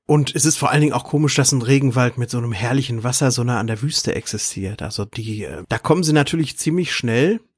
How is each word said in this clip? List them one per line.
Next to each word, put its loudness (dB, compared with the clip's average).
Und 4
es 2
ist 2
vor 0
allen 4
Dingen 4
auch -2
komisch, 0
dass 4
ein 0
Regenwald 2
mit -4
so -4
einem -4
herrlichen -2
Wasser 2
so 0
nah 0
an -2
der -4
Wüste -2
existiert. -6
Also -6
die, -8
äh, -10
da -2
kommen 2
sie 2
natürlich 0
ziemlich -2
schnell 0